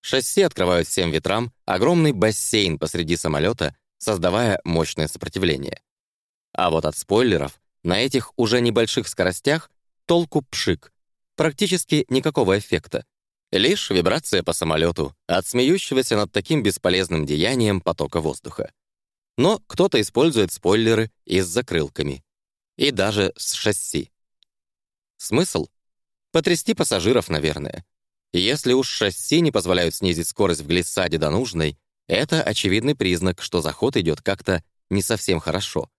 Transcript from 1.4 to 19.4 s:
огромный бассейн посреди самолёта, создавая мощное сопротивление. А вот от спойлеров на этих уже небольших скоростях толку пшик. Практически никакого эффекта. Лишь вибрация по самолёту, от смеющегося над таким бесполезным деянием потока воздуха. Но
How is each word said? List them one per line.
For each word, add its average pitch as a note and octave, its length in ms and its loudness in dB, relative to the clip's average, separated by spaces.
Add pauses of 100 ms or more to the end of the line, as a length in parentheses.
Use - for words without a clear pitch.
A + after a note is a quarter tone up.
огромный D3 480 2
бассейн G#2 680 0
посреди E2 380 -2
самолёта, D#2 580 -2 (220)
создавая G2 680 0
мощное E2 440 -2
сопротивление. D#2 720 -4 (720)
А F2+ 180 0
вот D#2+ 140 0
от D2+ 120 -2
спойлеров G2 640 0 (240)
на F2+ 180 0
этих C3 360 -2
уже A#2+ 240 2
небольших A#2 480 0
скоростях A#2+ 600 -2 (340)
толку E3+ 380 0
пшик. - 500 -4 (420)
Практически D#3+ 760 0
никакого B2+ 480 2
эффекта. - 480 -4 (440)
Лишь B2+ 380 0
вибрация F#2+ 540 0
по E2+ 100 -2
самолёту, D#2+ 640 -2 (100)
от F#2 200 0
смеющегося C3 720 0
над G#2 140 0
таким C3+ 320 -2
бесполезным F2+ 600 0
деянием G2 560 0
потока E2 400 -2
воздуха. - 500 -6 (680)
Но F#3 280 2